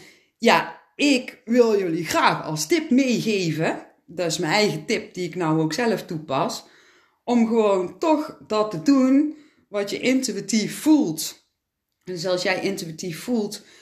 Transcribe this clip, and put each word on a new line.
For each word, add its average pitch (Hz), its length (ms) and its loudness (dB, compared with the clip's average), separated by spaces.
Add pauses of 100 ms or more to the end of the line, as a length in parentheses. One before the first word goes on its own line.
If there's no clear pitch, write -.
(380)
ja, 196 440 0 (140)
ik 262 500 0
wil 226 340 4
jullie 170 260 -2
graag 202 380 0
als 156 240 -6
tip 320 220 0
meegeven. 208 1000 0 (180)
Dat 175 200 -6
is 160 120 -2
mijn 170 160 -2
eigen 190 320 0
tip - 280 -4
die 180 140 -6
ik 165 80 -12
nou 160 260 0
ook 156 120 0
zelf 226 320 -2
toepas. 156 600 -4 (580)
Om 233 240 2
gewoon 202 520 2
toch 311 380 0 (100)
dat 214 240 0
te 160 100 -8
doen 277 540 4 (340)
wat 202 200 -4
je - 100 -6
intuïtief 214 800 -2
voelt. 247 680 2 (540)
Dus 180 220 -10
als 180 180 0
jij 190 180 0
intuïtief 175 580 -6
voelt 214 460 -4 (160)